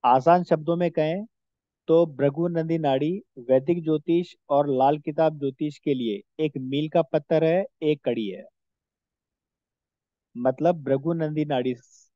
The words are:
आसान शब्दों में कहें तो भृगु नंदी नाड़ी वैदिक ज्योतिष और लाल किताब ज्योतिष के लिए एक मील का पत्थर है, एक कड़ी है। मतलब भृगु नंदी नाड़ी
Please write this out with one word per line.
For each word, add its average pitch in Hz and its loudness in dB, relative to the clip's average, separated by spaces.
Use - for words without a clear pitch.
आसान 160 6
शब्दों 160 0
में 175 0
कहें 165 -2
तो 165 6
भृगु 143 -2
नंदी 165 -2
नाड़ी 151 -2
वैदिक 135 0
ज्योतिष 165 -2
और 143 2
लाल 139 2
किताब 156 -2
ज्योतिष 143 -6
के 147 -2
लिए 117 -4
एक 147 -2
मील 139 -4
का 170 2
पत्थर 156 0
है, 170 0
एक 160 0
कड़ी 117 -4
है। 92 -12
मतलब 147 0
भृगु 139 -2
नंदी 151 -4
नाड़ी 131 -2